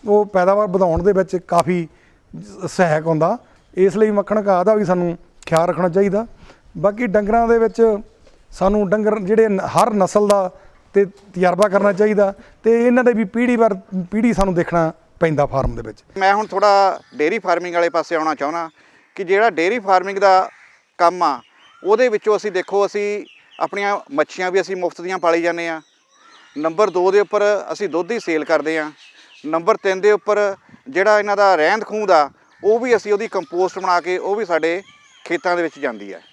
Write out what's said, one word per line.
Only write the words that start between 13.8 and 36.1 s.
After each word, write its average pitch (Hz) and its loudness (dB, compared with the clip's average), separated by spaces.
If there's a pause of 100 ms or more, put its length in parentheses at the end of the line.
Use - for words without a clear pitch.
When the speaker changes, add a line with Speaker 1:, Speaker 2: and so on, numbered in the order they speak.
Speaker 1:
ਪੀੜ੍ਹੀ 226 2
ਸਾਨੂੰ 185 0
ਦੇਖਣਾ 165 0 (280)
ਪੈਂਦਾ 143 0
ਫਾਰਮ 127 -4
ਦੇ 120 -10
ਵਿੱਚ। 110 -16 (120)
Speaker 2:
ਮੈਂ 196 2
ਹੁਣ 208 -2
ਥੋੜ੍ਹਾ 196 2 (160)
ਡੇਅਰੀ 160 -2
ਫਾਰਮਿੰਗ 175 -2
ਵਾਲੇ 170 0
ਪਾਸੇ 165 -2
ਆਉਣਾ 156 -2
ਚਾਹੁੰਦਾ 160 -6 (440)
ਕਿ 196 -8
ਜਿਹੜਾ 202 2
ਡੇਅਰੀ 175 -2
ਫਾਰਮਿੰਗ 196 0
ਦਾ 190 4 (500)
ਕੰਮ 175 2
ਆ, 143 0 (440)
ਉਹਦੇ 220 2
ਵਿੱਚੋਂ 214 0
ਅਸੀਂ 202 -6
ਦੇਖੋ, 190 -2
ਅਸੀਂ 208 -6 (360)
ਆਪਣੀਆਂ 202 -4 (140)
ਮੱਛੀਆਂ 156 -4
ਵੀ 190 2
ਅਸੀਂ 185 -6
ਮੁਫਤ 180 -6
ਦੀਆਂ 185 -8
ਪਾਲੀ 170 0
ਜਾਂਦੇ 170 -4
ਹਾਂ। 160 -8 (760)
ਨੰਬਰ 165 0
ਦੋ 180 2
ਦੇ 208 4
ਉੱਪਰ 208 0
ਅਸੀਂ 190 -6
ਦੁੱਧ 170 -4
ਦੀ 233 -4
ਸੇਲ 160 -2
ਕਰਦੇ 156 0
ਹਾਂ। 151 -6 (560)
ਨੰਬਰ 165 0
ਤਿੰਨ 190 -2
ਦੇ 208 4
ਉੱਪਰ 208 -2 (320)
ਜਿਹੜਾ 202 2
ਇਹਨਾਂ 208 -2
ਦਾ 196 4
ਰਹਿੰਦ 180 0
ਖੂੰਹਦ 208 -6
ਆ, 151 4 (340)
ਉਹ 214 2
ਵੀ 240 0
ਅਸੀਂ 208 -4
ਉਹਦੀ 208 -2
ਕੰਪੋਸਟ 180 -4
ਬਣਾ 180 0
ਕੇ 180 -6
ਉਹ 190 -4
ਵੀ 220 -4
ਸਾਡੇ 170 -2 (420)
ਖੇਤਾਂ 175 -2
ਦੇ 175 -2
ਵਿੱਚ 151 -6
ਜਾਂਦੀ 107 -8